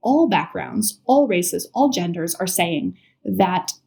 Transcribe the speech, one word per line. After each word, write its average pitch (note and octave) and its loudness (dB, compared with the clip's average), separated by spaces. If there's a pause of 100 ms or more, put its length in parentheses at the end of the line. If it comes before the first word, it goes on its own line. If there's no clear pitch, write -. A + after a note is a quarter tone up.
all C#4+ 4
backgrounds, F3+ -4
all C#4 4
races, F3+ -2
all C4+ 2
genders F3 -4
are F#3+ -4
saying F3 -2 (280)
that F#3 0 (140)